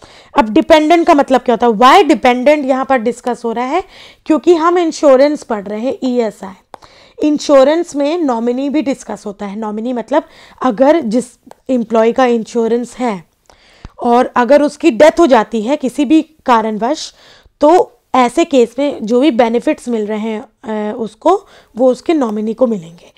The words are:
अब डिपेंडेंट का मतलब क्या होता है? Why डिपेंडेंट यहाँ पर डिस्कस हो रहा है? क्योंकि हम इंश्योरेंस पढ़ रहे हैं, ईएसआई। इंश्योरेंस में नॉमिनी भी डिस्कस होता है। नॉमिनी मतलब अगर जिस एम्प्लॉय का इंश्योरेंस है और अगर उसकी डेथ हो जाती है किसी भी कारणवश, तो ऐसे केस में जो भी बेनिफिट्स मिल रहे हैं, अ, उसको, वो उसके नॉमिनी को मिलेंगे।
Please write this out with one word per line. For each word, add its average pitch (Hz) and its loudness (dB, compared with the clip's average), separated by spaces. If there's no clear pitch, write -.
अब 220 2
डिपेंडेंट 311 2
का 330 4
मतलब 269 0
क्या 233 0
होता 240 2
है? 233 2
Why 277 4
डिपेंडेंट 269 2
यहाँ 262 -2
पर 269 0
डिस्कस 233 -6
हो 233 -4
रहा 240 -6
है? 330 -4
क्योंकि 320 2
हम 339 0
इंश्योरेंस 294 2
पढ़ 208 -8
रहे 208 -10
हैं, 254 -4
ईएसआई। 220 -6
इंश्योरेंस 294 2
में 285 -2
नॉमिनी 254 -4
भी 302 -2
डिस्कस 220 -8
होता 208 -12
है। 196 -10
नॉमिनी 220 -8
मतलब 247 -4
अगर 262 2
जिस 226 -2
एम्प्लॉय 226 0
का 254 0
इंश्योरेंस 233 -4
है 208 -6
और 240 2
अगर 262 4
उसकी 294 0
डेथ 302 4
हो 330 4
जाती 226 0
है 262 -2
किसी 269 -4
भी 302 2
कारणवश, 226 -4
तो 330 2
ऐसे 254 0
केस 247 0
में 277 -6
जो 240 0
भी 294 2
बेनिफिट्स 240 -2
मिल 220 -4
रहे 208 -6
हैं, 220 -8
अ, 214 -8
उसको, 302 -2
वो 254 2
उसके - -4
नॉमिनी 220 -4
को 247 0
मिलेंगे। 170 -10